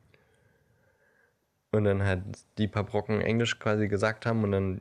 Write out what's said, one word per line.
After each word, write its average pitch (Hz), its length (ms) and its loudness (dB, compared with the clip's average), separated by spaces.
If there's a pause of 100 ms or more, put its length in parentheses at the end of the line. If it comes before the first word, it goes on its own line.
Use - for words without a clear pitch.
(1700)
Und 107 120 4
dann 98 180 2
halt 95 200 0 (360)
die 107 100 2
paar 104 160 -4
Brocken 107 360 -2
Englisch 113 400 0
quasi 107 260 0
gesagt 107 400 0
haben 113 180 0
und 101 80 0
dann, 95 280 -2